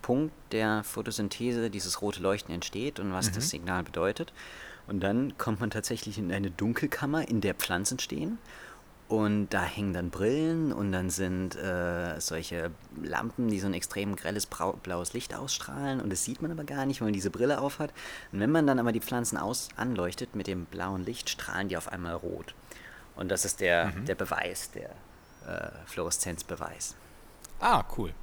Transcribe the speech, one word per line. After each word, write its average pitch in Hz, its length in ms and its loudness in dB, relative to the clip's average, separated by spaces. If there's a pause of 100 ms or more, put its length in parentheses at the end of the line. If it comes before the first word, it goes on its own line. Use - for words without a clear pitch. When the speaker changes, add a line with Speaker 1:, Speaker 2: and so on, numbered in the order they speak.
Speaker 1:
Punkt 147 280 2 (200)
der 107 320 4
Photosynthese 113 880 0
dieses 92 320 -2
rote 101 180 0
Leuchten 98 320 2
entsteht 104 460 -4
und 95 140 0
was 92 180 2
Speaker 2:
Mhm. 90 40 -2
Speaker 1:
das 131 140 0
Signal 90 340 0
bedeutet. 98 480 0 (560)
Und 101 120 0
dann 113 400 2
kommt 107 200 0
man 113 120 0
tatsächlich 110 480 -4
in 90 120 0
eine 98 200 0
Dunkelkammer, 143 760 0
in 110 140 4
der 95 140 2
Pflanzen 95 420 0
stehen. - 400 -2 (720)
Und 104 420 4
da - 140 4
hängen 98 300 -2
dann 87 160 0
Brillen 147 600 2
und 101 220 0
dann 92 160 2
sind, 92 480 0
äh, 87 640 0
solche 85 500 -2 (300)
Lampen, 113 480 0
die 101 100 2
so 98 80 0
ein 95 60 2
extrem 101 420 -2
grelles 98 300 -2
brau-, - 360 -2
blaues 87 320 -4
Licht - 220 -6
ausstrahlen. 139 640 -4
Und 101 120 -2
das - 120 0
sieht - 180 -4
man 165 100 -2
aber 160 120 -6
gar 139 220 -2
nicht, 135 160 0
wenn 113 60 2
man 107 60 4
diese 98 160 2
Brille 127 300 4
aufhat. 143 320 0 (400)
Und 98 80 -2
wenn 113 120 6
man 160 160 8
dann 131 120 8
aber 117 140 4
die 110 80 2
Pflanzen 120 360 0
aus-, 98 380 -2
anleuchtet 107 600 0
mit 98 120 -2
dem 92 180 0
blauen 92 400 -2
Licht, 120 240 -4
strahlen 92 380 -2
die 90 80 0
auf 82 140 -2
einmal 85 260 -4
rot. 85 400 -4 (600)
Und 92 120 -2
das 95 140 2
ist - 160 -2
der, 87 280 6
Speaker 2:
Mhm. 98 180 -2
Speaker 1:
der 95 100 0
Beweis, - 560 -2
der, - 200 -10 (540)
äh, 82 260 -6 (160)
Fluoreszenzbeweis. - 1080 -4 (640)
Speaker 2:
Ah, 196 240 6 (140)
cool. 92 260 -2